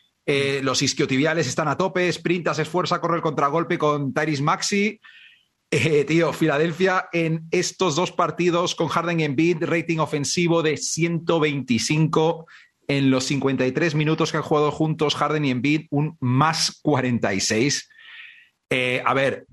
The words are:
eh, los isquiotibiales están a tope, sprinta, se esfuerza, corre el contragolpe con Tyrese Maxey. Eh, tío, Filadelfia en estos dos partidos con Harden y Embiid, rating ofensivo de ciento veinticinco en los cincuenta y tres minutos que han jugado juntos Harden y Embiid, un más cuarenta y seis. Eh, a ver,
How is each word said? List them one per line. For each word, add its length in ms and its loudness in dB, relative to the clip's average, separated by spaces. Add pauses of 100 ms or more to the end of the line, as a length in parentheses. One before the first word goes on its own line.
(260)
eh, 360 0
los 180 0
isquiotibiales 680 0
están 220 -2
a 80 0
tope, 340 0
sprinta, 440 -2
se 80 -2
esfuerza, 360 -2
corre 180 -2
el 60 -4
contragolpe 540 0
con 380 0
Tyrese 280 0
Maxey. 560 0 (720)
Eh, 340 2
tío, 280 2
Filadelfia 800 0
en 380 -2
estos 440 0
dos 160 0
partidos 640 0
con 140 -2
Harden 320 0
y 40 2
Embiid, 400 0
rating 340 -2
ofensivo 640 0
de 160 0
ciento 640 -2
veinticinco 1040 0 (420)
en 220 2
los 140 2
cincuenta 420 0
y 60 0
tres 220 0
minutos 360 0
que 80 -2
han 40 -2
jugado 280 2
juntos 440 -2
Harden 300 0
y 60 2
Embiid, 400 0
un 300 -2
más 600 0
cuarenta 540 0
y 60 -2
seis. 500 0 (800)
Eh, 340 0
a 80 2
ver, 400 0